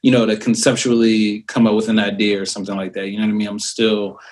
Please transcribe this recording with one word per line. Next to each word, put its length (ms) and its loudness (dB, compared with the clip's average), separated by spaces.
you 80 4
know, 140 4
to 100 0
conceptually 1120 2
come 180 2
up 100 4
with 120 0
an 100 0
idea 440 0
or 40 -6
something 300 -8
like 180 -8
that. 140 -8
You 120 -8
know 60 0
what 60 0
I 40 0
mean? 120 -2
I'm 120 -8
still 600 -2